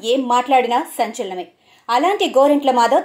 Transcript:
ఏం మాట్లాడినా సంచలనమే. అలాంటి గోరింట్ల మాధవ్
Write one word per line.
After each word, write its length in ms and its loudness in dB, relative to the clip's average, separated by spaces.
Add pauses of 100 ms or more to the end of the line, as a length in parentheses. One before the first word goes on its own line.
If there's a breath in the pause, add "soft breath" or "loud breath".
ఏం 220 0
మాట్లాడినా 520 0 (180)
సంచలనమే. 480 -6 (440 soft breath)
అలాంటి 360 0 (120)
గోరింట్ల 340 4
మాధవ్ 340 2